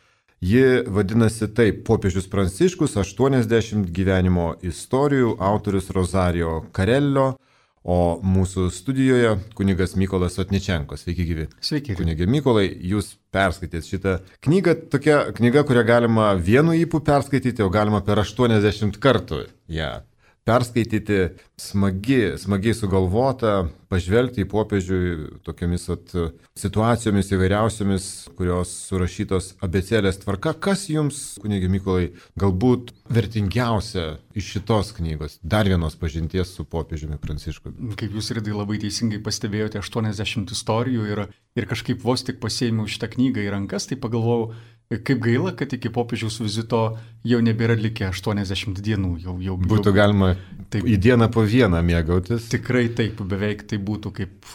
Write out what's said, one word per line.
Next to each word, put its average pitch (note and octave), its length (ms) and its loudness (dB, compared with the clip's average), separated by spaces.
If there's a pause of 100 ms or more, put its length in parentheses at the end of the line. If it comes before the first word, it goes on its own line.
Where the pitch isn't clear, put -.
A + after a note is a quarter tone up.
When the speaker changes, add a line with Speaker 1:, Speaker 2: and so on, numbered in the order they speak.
(420)
Speaker 1:
Ji B2 400 6
vadinasi G#2+ 640 2
taip, G#2+ 400 2
Popiežius G2 400 0
Pranciškus, A#2+ 720 0
aštuoniasdešimt A2 960 0
gyvenimo F2+ 640 2
istorijų, C3+ 800 0
autorius F#2+ 560 0
Rosario F2 760 0
Carello, C3+ 680 2 (480)
o F2 360 2
mūsų F#2 500 2
studijoje C3 640 2 (200)
kunigas F#2+ 420 0
Mykolas F#2 420 0
Sotničenko. F2+ 580 -2
Sveiki F2 300 -4
gyvi. D#2+ 300 -4
Speaker 2:
Sveiki. D3 420 -4
Speaker 1:
Kunige E2 320 0
Mykolai, A#2 380 4
jūs F#2 480 -4 (140)
perskaitėt F2 580 -2
šitą F#2 280 -2 (240)
knygą. E3+ 360 2 (120)
Tokia D3 300 4 (120)
knyga, A#2+ 360 4
kurią A#2+ 180 4
galima A2+ 500 4
vienu B2+ 440 4
ypu E3 240 0
perskaityti, C3 600 2
o F#2 80 2
galima G#2+ 320 2
per G#2 180 2
aštuoniasdešimt G#2 800 2
kartų D#2+ 420 2 (200)
ją D#2+ 280 -6 (540)
perskaityti. A2 840 2 (200)
Smagi, G2 840 0
smagiai G2 400 0
sugalvota, G2+ 920 0 (160)
pažvelgti G2 580 0
į F2+ 80 -4
popiežių G2 460 0 (500)
tokiomis F2 400 -4
vat - 280 -8 (440)
situacijomis G#2+ 720 0
įvairiausiomis, G2 760 0 (280)
kurios F2+ 380 -2 (160)
surašytos F#2 640 -2 (100)
abėcėlės F#2+ 600 0
tvarka. G#2 340 -4
Kas G3 320 -2
jums, D3+ 300 -2 (180)
kunige G2 320 -2
Mykolai, F#2 380 0 (260)
galbūt A#2 560 0 (240)
vertingiausia G2+ 1040 -2 (180)
iš G2 220 -6
šitos G2+ 400 0
knygos, D#2 420 -6
dar G2+ 320 0
vienos E2 240 0
pažinties E2 560 -4
su - 160 -12
popiežiumi D2+ 560 -8
Pranciškumi? D#2 760 -10
Speaker 2:
Kaip G#2+ 180 -6
jūs, G#2+ 160 -6
Ridai, G#2 240 -6
labai G#2 240 -4
teisingai G#2 400 -4
pastebėjote, G#2+ 560 -4
aštuoniasdešimt G#2+ 800 -4
istorijų A#2 580 -2
ir, G2+ 100 -4 (300)
ir G#2+ 160 -4
kažkaip A2+ 320 -4
vos B2 240 -2
tik - 160 -8
pasiėmiau A2 480 -2
šitą - 240 -8
knygą A2+ 320 0
į G2+ 80 -4
rankas, G2 320 -6
tai C3 160 -8
pagalvojau, A#2 480 0 (480)
kaip B2 240 0
gaila, C3 340 2
kad C3 160 -6
iki A#2+ 200 -4
popiežiaus A2+ 500 -4
vizito A2+ 380 -2 (440)
jau A#2+ 160 4
nebėra A2+ 380 2
likę G#2+ 320 -2
aštuoniasdešimt G2 720 -4
dienų. G2 280 0 (100)
Jau, F2+ 180 -8
jau, F#2 160 -4
Speaker 1:
Būtų G2+ 360 4
Speaker 2:
jau F#2+ 40 6
Speaker 1:
galima G2+ 360 6 (400)
Speaker 2:
Taip. A2 120 -2
Speaker 1:
į G#2+ 160 4
dieną A#2 320 6
po A2+ 140 4
vieną G2+ 400 4
mėgautis. F2 640 0
Speaker 2:
Tikrai B2 400 0
taip, A2 360 -4
beveik G2+ 400 -4
tai G#2+ 120 -4
būtų G#2 320 -6
kaip, - 420 -12